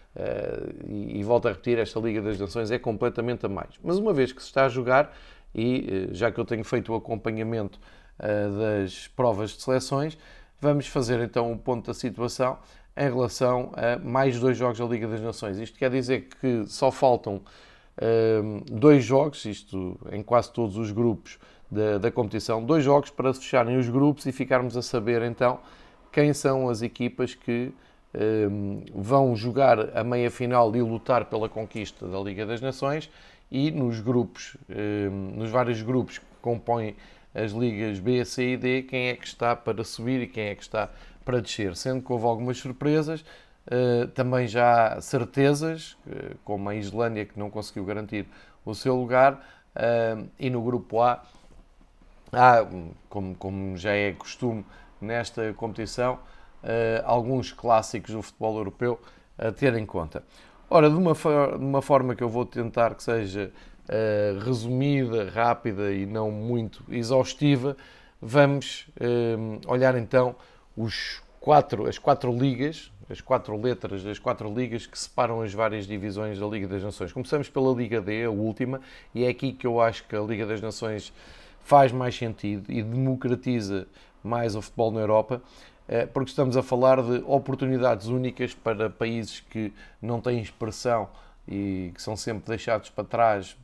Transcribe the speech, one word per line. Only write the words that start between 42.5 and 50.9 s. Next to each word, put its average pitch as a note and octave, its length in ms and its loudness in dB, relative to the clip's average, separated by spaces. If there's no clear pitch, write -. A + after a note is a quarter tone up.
surpresas, D3+ 640 -2
eh, B2 460 2
também B2+ 320 0
já A#2 460 6
há F#2+ 80 -8
certezas, C#3+ 960 0
eh, - 340 -10
como G2+ 260 -4
a G#2 40 -4
Islândia G#2+ 520 -2
que G2+ 120 -16
não G#2 120 -6
conseguiu G#2 340 -8
garantir G#2 420 -6
o G#2+ 80 -6
seu B2+ 220 0
lugar, B2+ 500 4
eh, A#2 420 2
e C3+ 100 -2
no B2 120 -2
grupo A#2 400 0